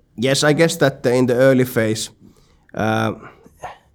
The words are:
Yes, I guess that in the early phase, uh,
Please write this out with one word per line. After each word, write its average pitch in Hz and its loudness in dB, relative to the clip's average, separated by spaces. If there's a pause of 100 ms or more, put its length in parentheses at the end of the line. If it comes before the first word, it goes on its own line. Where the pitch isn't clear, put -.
(160)
Yes, 135 0
I 151 4
guess 160 0
that 135 -2
in 127 2
the 120 0
early 131 4
phase, 110 -4 (640)
uh, 110 -4 (800)